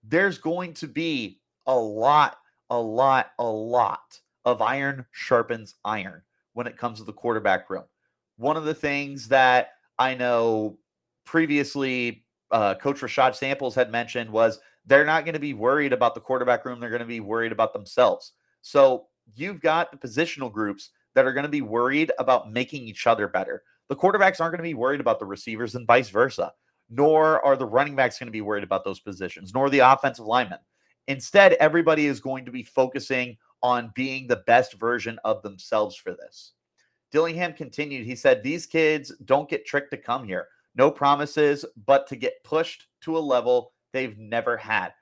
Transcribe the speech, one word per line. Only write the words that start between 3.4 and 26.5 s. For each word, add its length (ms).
lot 760
of 180
iron 500
sharpens 640
iron 360
when 140
it 100
comes 220
to 60
the 80
quarterback 560
room. 160
One 200
of 80
the 100
things 540
that 460
I 160
know 640
previously, 1040
uh, 240
Coach 240
Rashad 360
Samples 400
had 140
mentioned 400
was 300
they're 200
not 200
gonna 140
be 140
worried 400
about 200
the 80
quarterback 420
room. 160
They're 120
gonna 140
be 160
worried 300
about 220
themselves. 600
So 460
you've 280
got 300
the 60
positional 540
groups 400
that 120
are 80
gonna 140
be 140
worried 580
about 320
making 320
each 240
other 200
better. 360
The 80
quarterbacks 460
aren't 120
gonna 100
be 100
worried 260
about 200
the 60
receivers 500
and 120
vice 220
versa, 440